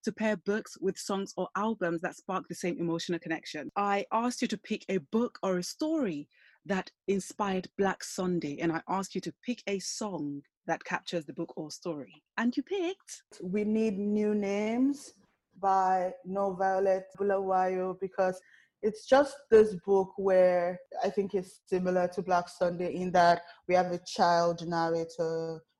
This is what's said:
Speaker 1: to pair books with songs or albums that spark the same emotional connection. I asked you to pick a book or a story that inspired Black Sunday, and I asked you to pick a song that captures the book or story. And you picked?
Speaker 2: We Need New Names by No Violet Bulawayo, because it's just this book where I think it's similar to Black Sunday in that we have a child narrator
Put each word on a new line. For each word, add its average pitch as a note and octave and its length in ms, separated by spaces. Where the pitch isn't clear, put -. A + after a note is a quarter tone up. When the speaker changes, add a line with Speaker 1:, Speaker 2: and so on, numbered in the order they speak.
Speaker 1:
to G#3 60
pair G#3+ 260
books G3+ 440
with F#3+ 160
songs G3 400
or F#3 180
albums F#3 460
that E3 140
spark F#3 320
the F3 80
same F3 240
emotional E3+ 400
connection. D#3 560
I G3+ 360
asked A#3+ 300
you A#3 60
to G#3+ 100
pick - 320
a G3 100
book A3+ 320
or F#3 140
a F3 60
story C4 680
that F#3 240
inspired F#3+ 600
Black F#3+ 260
Sunday, E3+ 560
and E3 120
I D#3+ 160
asked F#3+ 260
you F#3 80
to E3 120
pick A#3+ 220
a G3 120
song D3 640
that E3 180
captures - 420
the D3+ 80
book E3 240
or D#3 120
story. D3 540
And A#3 200
you C#4 60
picked? F#4 600
Speaker 2:
We G3 240
Need A3 340
New G#3 340
Names G#3+ 800
by F#3 540
No G3 280
Violet F#3+ 520
Bulawayo, F#3 840
because F#3 400
it's G#3+ 200
just C#4 320
this G#3+ 260
book F#3+ 320
where F3+ 600
I F#3+ 80
think G3+ 260
it's - 320
similar F3+ 420
to F#3 120
Black F3 280
Sunday F3 460
in F3+ 180
that F3 300
we F3+ 60
have F3+ 180
a F3 120
child E3+ 600
narrator E3 960